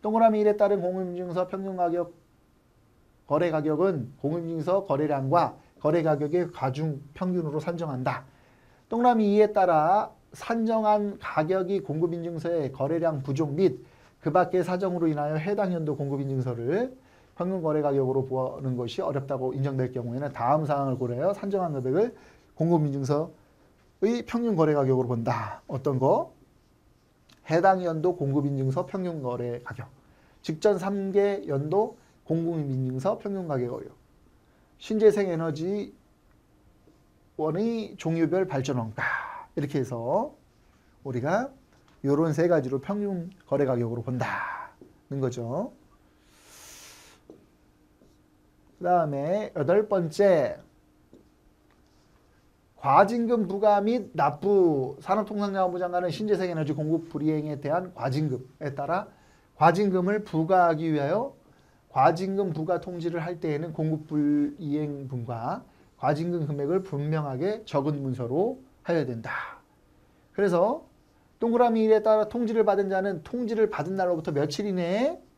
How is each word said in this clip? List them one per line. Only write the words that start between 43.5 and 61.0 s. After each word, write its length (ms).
가격으로 380
본다는 1160
거죠. 540
그다음에 760
여덟 340
번째, 680
과징금 720
부과 340
및 320
납부. 840
산업통상자원부 800
장관은 320
신재생 400
에너지 220
공급 360
불이행에 500
대한 360
과징금에 800
따라 320
과징금을 720
부과하기 680
위하여 400